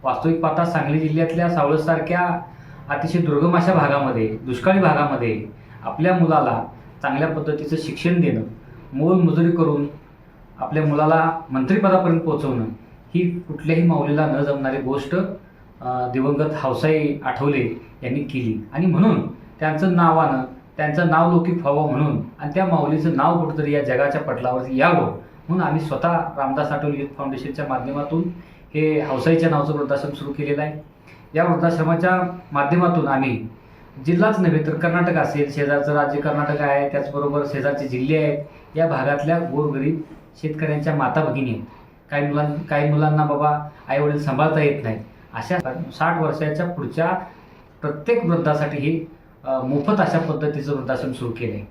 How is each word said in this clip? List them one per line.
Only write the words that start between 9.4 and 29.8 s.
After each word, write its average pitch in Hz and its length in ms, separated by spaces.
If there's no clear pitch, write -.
करून 147 360
आपल्या 151 280
मुलाला 156 640
मंत्रिपदापर्यंत 180 720
पोहोचवणं 139 440
ही 175 240
कुठल्याही 160 440
माऊलीला 147 440
न 139 160
जमणारी 135 340
गोष्ट, 139 380
अ, 127 300
दिवंगत 143 480
हौसाई 147 680
आठवले 131 560
यांनी 135 160
केली 117 540
आणि 170 120
म्हणून - 460
त्यांचं 156 640
नावानं, 156 480
त्यांचं 151 300
नाव 170 240
लौकिक 170 300
व्हावं 147 300
म्हणून 147 300
आणि 143 160
त्या 190 100
माऊलीचं 156 520
नाव 165 280
कुठंतरी 147 260
या 143 120
जगाच्या 139 380
पटलावरती 127 560
यावं 156 400
म्हणून 175 180
आम्ही 151 140
स्वतः 151 320
रामदास 139 580
आठवले 143 300
युथ - 160
फाउंडेशनच्या 135 520
माध्यमातून 143 540
हे 156 280
हौसाईच्या 160 480
नावाचं 151 240
वृद्धाश्रम 139 380